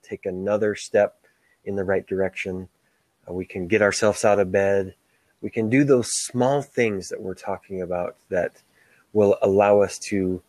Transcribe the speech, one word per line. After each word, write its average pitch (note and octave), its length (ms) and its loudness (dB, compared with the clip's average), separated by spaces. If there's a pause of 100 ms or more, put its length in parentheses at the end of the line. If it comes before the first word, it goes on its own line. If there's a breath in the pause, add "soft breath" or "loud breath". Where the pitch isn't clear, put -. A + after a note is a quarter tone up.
take - 240 -14
another G2+ 500 -2
step - 440 0 (460)
in G2+ 100 -8
the G2 80 -4
right F#2+ 240 -2
direction. F#2 600 -6 (640)
Uh, F2+ 40 -10
we F#2 120 -6
can F2+ 220 -8
get G#2 160 2
ourselves G#2 420 2
out G2+ 140 4
of F#2 120 0
bed. G2 440 0 (460)
We G#2 100 -8
can A2 180 -2
do C3+ 140 4
those C3 280 2
small C3 520 -2
things G#2 460 -2
that - 120 -10
we're F#2+ 140 -10
talking F#2+ 460 -10
about F2 340 -6 (140)
that F2+ 240 -2 (600 soft breath)
will G2+ 280 4
allow G2+ 400 4
us - 180 -2
to F#2 500 -4